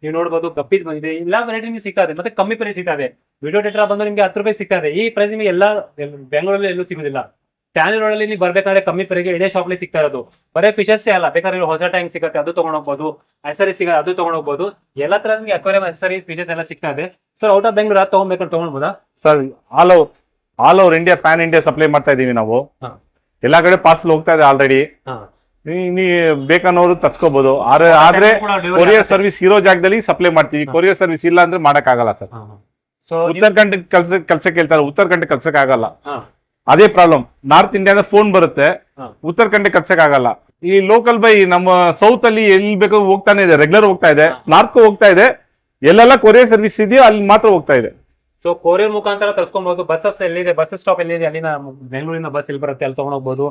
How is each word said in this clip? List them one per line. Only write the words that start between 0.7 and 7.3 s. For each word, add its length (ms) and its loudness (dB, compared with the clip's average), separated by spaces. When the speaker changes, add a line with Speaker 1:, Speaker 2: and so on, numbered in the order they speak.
Speaker 1:
ಬಂದಿದೆ, 240 -10
ಎಲ್ಲ 260 -8
ವೆರೈಟಿ 200 -10
ನಿಮ್ಗೆ 140 -12
ಸಿಗ್ತಾ 240 -4
ಇದೆ, 80 -6
ಮತ್ತೆ 180 -10
ಕಮ್ಮಿ 240 -6
ಪ್ರೈಸ್ 200 -10
ಸಿಗ್ತಾ 200 -8
ಇದೆ. 140 -8
ವಿಡಿಯೋ 200 -4
ಟೆಟ್ರಾ 220 -4
ಬಂದು 200 -4
ನಿಮ್ಗೆ 180 -4
ಹತ್ತು 180 -4
ರೂಪಾಯಿ 140 -4
ಸಿಗ್ತಾ 240 -6
ಇದೆ. 120 -6
ಈ 200 -4
ಪ್ರೈಸ್ 200 -2
ನಿಮ್ಗೆ 180 -6
ಎಲ್ಲ 160 0
ಎಲ್-, 180 -12
ಬೆಂಗಳೂರಲ್ಲಿ 520 -4
ಎಲ್ಲೂ 160 -8
ಸಿಗೋದಿಲ್ಲ. 560 -12